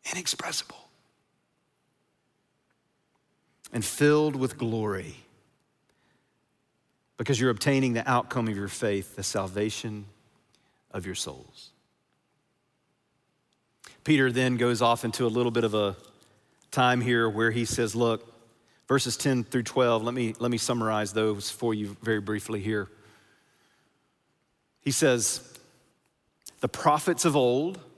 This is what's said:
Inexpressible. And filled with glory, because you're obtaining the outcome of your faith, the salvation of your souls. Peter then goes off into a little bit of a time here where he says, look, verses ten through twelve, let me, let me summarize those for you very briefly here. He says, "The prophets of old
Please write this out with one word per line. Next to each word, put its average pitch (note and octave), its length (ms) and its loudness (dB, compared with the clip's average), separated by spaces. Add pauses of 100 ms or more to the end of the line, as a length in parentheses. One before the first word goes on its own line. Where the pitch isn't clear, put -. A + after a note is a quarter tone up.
(140)
Inexpressible. - 640 -8 (3000)
And A2 100 -4
filled D3+ 520 4
with C3 240 -4
glory, G#2+ 560 -4 (2000)
because B2 220 0
you're B2+ 100 4
obtaining C3 440 2
the A#2 140 -2
outcome B2 400 0
of G#2+ 80 -2
your G2 120 -6
faith, G2 480 -4
the G2 80 -10
salvation G#2 800 -4 (920)
of F#2 100 -8
your F#2 80 -8
souls. - 560 -12 (2250)
Peter C3+ 280 4
then B2 260 2
goes A#2+ 240 2
off A#2 240 2
into A#2+ 220 0
a - 0 -
little A#2+ 240 0
bit A2+ 120 0
of G#2+ 120 0
a G2+ 200 0 (760)
time B2 300 4
here A#2 280 2
where A2 220 2
he A#2 140 0
says, A2 280 -2
look, A#2 400 -2 (540)
verses C3 300 0
ten B2+ 260 2
through B2 200 -2
twelve, A#2 400 2
let A#2+ 100 -4
me, A#2+ 260 -2
let A#2+ 100 0
me A#2+ 80 0
summarize A2 560 -2
those G#2+ 380 -2
for A#2 220 -2
you G#2 280 -6
very A2 180 0
briefly G#2 420 -6
here. G#2 260 -4 (1900)
He C#3+ 100 -2
says, B2+ 500 2 (1200)
"The B2+ 60 -2
prophets D3+ 580 2
of D3+ 100 4
old C#3+ 440 2 (180)